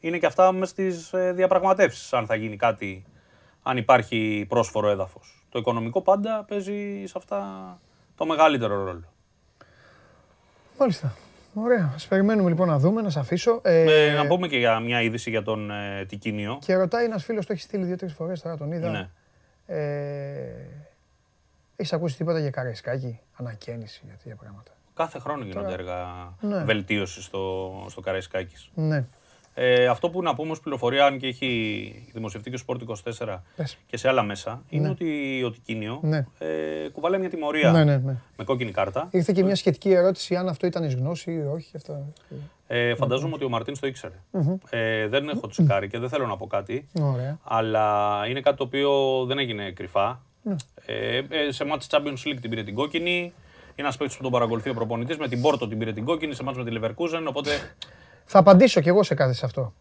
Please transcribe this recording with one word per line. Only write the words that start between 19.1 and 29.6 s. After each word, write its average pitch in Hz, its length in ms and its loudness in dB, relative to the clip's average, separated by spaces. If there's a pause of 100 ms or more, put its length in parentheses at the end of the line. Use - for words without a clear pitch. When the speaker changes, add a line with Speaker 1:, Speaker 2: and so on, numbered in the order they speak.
Speaker 2:
Ε, 143 1000 -8 (1080)
έχεις 160 160 -4
ακούσει 160 240 -2
τίποτα 165 220 -2
για 147 120 -2
Καραϊσκάκη, 127 680 -6 (160)
ανακαίνιση, 117 680 -12
για 101 120 -20
τέτοια 113 200 -18
πράγματα; 104 340 -20 (240)
Speaker 1:
Κάθε 160 240 -4
χρόνο 139 260 -6
γίνονται 98 220 -6 (100)
Speaker 2:
Τώρα, - 40 -8
Speaker 1:
έργα 90 600 -8
Speaker 2:
ναι. 202 240 -4
Speaker 1:
βελτίωσης 101 600 -2
στο, 95 480 -6 (160)
στο 95 120 -16
Καραϊσκάκης. 92 720 -8
Speaker 2:
Ναι. 156 300 0 (540)
Speaker 1:
Ε, 123 280 6